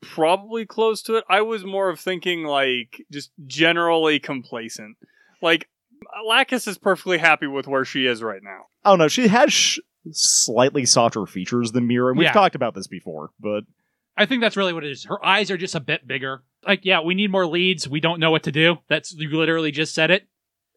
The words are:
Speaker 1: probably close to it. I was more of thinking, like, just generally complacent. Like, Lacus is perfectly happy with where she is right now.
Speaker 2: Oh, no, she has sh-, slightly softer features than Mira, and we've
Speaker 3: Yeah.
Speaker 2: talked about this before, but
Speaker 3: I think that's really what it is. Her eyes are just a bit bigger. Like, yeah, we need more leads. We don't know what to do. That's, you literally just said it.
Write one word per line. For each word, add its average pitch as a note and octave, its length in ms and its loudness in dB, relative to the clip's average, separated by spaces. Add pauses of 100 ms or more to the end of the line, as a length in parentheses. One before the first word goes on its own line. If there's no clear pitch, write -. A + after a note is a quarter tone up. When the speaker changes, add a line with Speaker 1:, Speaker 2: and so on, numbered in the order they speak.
Speaker 1:
probably G3+ 640 -2
close A3 380 -2
to A3+ 120 -4
it. A3+ 140 0
I G3 120 4
was A3 240 -4
more G3 240 -2
of D#3 100 -6
thinking, F3 440 -4
like, C3+ 580 -2 (100)
just C#3+ 200 -14 (140)
generally D#3+ 760 2
complacent. A2+ 800 -12 (440)
Like, E3 260 0 (600)
Lacus B3 400 0
is G3 100 -8
perfectly F#3 400 0
happy D#3 300 4
with C#3 200 -6
where C3+ 180 0
she C3 200 -2
is A#2+ 180 0
right G2+ 200 -8
now. G2 220 -18 (200)
Speaker 2:
Oh, G3 100 8
no, D#3+ 120 6
she B3 200 2
has A#3+ 240 6
sh-, - 280 0 (320)
slightly C3+ 760 0
softer A#2 400 2
features A2+ 460 -4
than A#2+ 160 0
Mira, B2 220 2
and B2+ 80 0
we've - 100 4
Speaker 3:
Yeah. C3+ 60 2
Speaker 2:
talked F#3+ 220 4
about A#2 200 -4
this F#2+ 120 -12
before, D#2+ 520 -14
but G#2 220 -4 (540)
Speaker 3:
I G#3 100 2
think B3+ 160 -2
that's A3 160 0
really F#3+ 160 -2
what E3 100 -8
it D3 80 -8
is. - 140 -14
Her - 200 -8
eyes G3 260 0
are F#3+ 60 -4
just F3 180 -8
a E3 40 -4
bit C3+ 280 -6
bigger. C3+ 360 -8 (220)
Like, F#3+ 200 0
yeah, F#3 160 2
we E3+ 120 0
need G3+ 180 0
more F#3 140 2
leads. F3 420 -2
We C#3+ 120 -4
don't E3 200 -2
know D#3+ 120 2
what D#3+ 120 0
to D#3+ 80 -4
do. D#3+ 260 2 (100)
That's, D3+ 260 -4
you D#3 160 -10
literally D#3+ 420 0
just D3+ 220 -4
said D#3+ 180 2
it. G3 160 0 (480)